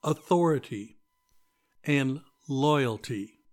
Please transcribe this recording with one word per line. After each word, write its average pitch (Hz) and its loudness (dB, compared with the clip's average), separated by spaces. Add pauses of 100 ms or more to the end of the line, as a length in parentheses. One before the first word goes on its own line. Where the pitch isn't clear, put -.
authority, 151 0 (840)
and 139 0 (260)
loyalty. 131 -2 (120)